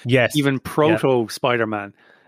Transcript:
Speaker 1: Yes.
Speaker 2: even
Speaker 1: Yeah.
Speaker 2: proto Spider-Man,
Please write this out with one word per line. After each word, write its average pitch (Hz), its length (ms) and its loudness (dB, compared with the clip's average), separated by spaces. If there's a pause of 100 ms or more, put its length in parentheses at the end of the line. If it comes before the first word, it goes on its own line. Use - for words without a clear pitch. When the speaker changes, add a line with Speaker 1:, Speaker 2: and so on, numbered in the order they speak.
Speaker 1:
Yes. 120 320 2
Speaker 2:
even 139 180 0
Speaker 1:
Yeah. 127 80 -6
Speaker 2:
proto 147 640 2
Spider-Man, 110 640 -2 (340)